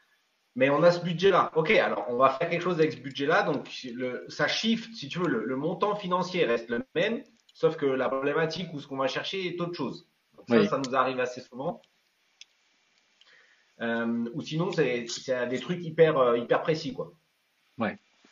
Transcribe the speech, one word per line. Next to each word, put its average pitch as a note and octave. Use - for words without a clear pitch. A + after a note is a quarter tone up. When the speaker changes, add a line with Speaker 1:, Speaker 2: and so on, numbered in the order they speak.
Speaker 1:
Mais C3+
on D3
a F3
ce E3+
budget-là. E3+
Ok, D#3+
alors G3+
on A#2+
va C3
faire E3+
quelque E3+
chose F3
avec D#3
ce -
budget-là. C#3
Donc D3
le, B2
ça D3+
shift, -
si -
tu D#3+
veux, F3+
le, A2+
le B2+
montant F#3
financier F3+
reste A#2
le A#2+
même, G#3
sauf D#3
que D3
la C3
problématique D#3
ou C#3+
ce -
qu'on C3+
va C3+
chercher F#3
est E3+
autre E3+
chose. A#2+
Donc -
ça, A#2+
Speaker 2:
Oui. G#2
Speaker 1:
ça C3+
nous C3
arrive B2+
assez B2
souvent. C3
Euh, A#2
ou D3
sinon, D#3+
c'est, B2
c'est -
à B2
des B2
trucs F3
hyper, D#3+
euh, A#2+
hyper A#2+
précis, D#3
quoi. -
Speaker 2:
Ouais. A2